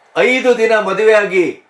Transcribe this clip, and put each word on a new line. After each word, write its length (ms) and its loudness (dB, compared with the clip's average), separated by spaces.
ಐದು 400 0
ದಿನ 220 0
ಮದುವೆಯಾಗಿ 920 0